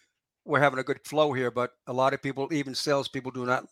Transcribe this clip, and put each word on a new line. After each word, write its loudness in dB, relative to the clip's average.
we're 2
having 4
a -4
good -2
flow 2
here, 0
but -4
a -8
lot 4
of -6
people, -4
even -2
salespeople, -2
do -6
not 0